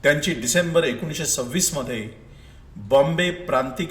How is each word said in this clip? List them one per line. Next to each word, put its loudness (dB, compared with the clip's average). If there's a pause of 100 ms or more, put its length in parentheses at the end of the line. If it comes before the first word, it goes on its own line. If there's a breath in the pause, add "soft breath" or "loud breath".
त्यांची 2
डिसेंबर 2
एकोणीसशे -4
सव्वीस -2
मध्ये -6 (640 soft breath)
बॉम्बे 4
प्रांतिक -2